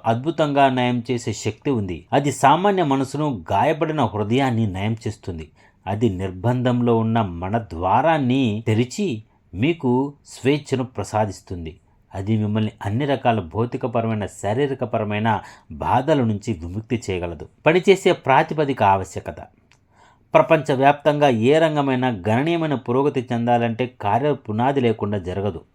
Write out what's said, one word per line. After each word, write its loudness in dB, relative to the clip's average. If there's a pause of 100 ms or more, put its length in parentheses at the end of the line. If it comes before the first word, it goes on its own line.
అద్భుతంగా 2
నయం 0
చేసే -4
శక్తి -4
ఉంది. -4
అది 2
సామాన్య 2
మనసును, -2
గాయపడిన 0
హృదయాన్ని 0
నయం -4
చేస్తుంది. -8 (360)
అది 0
నిర్బంధంలో 0
ఉన్న 0
మన -4
ద్వారాన్ని 0
తెరిచి -2 (320)
మీకు 0 (140)
స్వేచ్ఛను -2
ప్రసాదిస్తుంది. -6 (340)
అది -2
మిమ్మల్ని 0 (160)
అన్ని -2
రకాల 0
భౌతికపరమైన, -4
శారీరకపరమైన -2 (320)
బాధల 0
నుంచి -2
విముక్తి -6
చేయగలదు. -6 (180)
పనిచేసే 4
ప్రాతిపదిక 2
ఆవశ్యకత. 0 (960)
ప్రపంచవ్యాప్తంగా 4
ఏ 4
రంగమైనా 2 (200)
గణనీయమైన 0
పురోగతి 0
చెందాలంటే 0
కార్య 0
పునాది -2
లేకుండా 0
జరగదు. -4 (140)